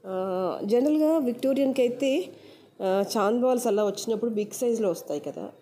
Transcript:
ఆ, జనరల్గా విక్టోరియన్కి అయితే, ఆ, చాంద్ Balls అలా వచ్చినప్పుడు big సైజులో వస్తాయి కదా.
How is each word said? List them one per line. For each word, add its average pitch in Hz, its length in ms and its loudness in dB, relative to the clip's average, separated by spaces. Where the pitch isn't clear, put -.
ఆ, 185 580 -2
జనరల్గా 302 540 4
విక్టోరియన్కి 262 640 2
అయితే, 269 520 0
ఆ, 196 220 2
చాంద్ 220 260 2
Balls 254 240 2
అలా 208 180 2
వచ్చినప్పుడు 214 460 -2
big 208 200 -4
సైజులో 226 400 0
వస్తాయి 147 300 -6
కదా. - 420 -12